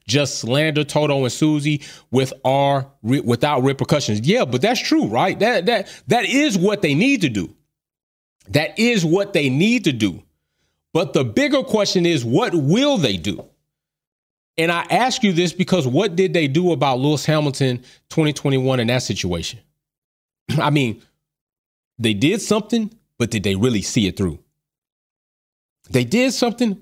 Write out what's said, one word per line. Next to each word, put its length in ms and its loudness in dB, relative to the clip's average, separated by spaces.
just 320 -2
slander 440 0
Toto 400 0
and 80 0
Susie 520 0
with 220 0
our 480 0
re-, 180 0
without 420 0
repercussions. 640 0
Yeah, 200 2
but 160 -2
that's 180 0
true, 280 0
right? 300 0
That, 280 0
that, 220 0
that 180 2
is 320 2
what 240 0
they 140 0
need 260 2
to 80 0
do. 260 -4
That 300 -2
is 260 2
what 300 0
they 160 2
need 340 0
to 80 2
do. 300 -4
But 180 -2
the 100 0
bigger 420 0
question 420 0
is, 180 0
what 300 0
will 420 2
they 220 0
do? 260 -8
And 160 0
I 160 -4
ask 340 0
you 120 2
this 180 0
because 340 0
what 300 0
did 160 0
they 160 0
do 240 2
about 260 0
Lewis 280 0
Hamilton 560 0
twenty 240 0
twenty-one 480 0
in 60 0
that 160 0
situation? 560 -6
<clears throat> 500 -8
I 120 2
mean, 320 0
they 140 0
did 300 0
something, 480 -2
but 120 -2
did 120 -4
they 120 0
really 260 0
see 260 0
it 120 -4
through? 200 -2
They 160 2
did 300 0
something, 480 0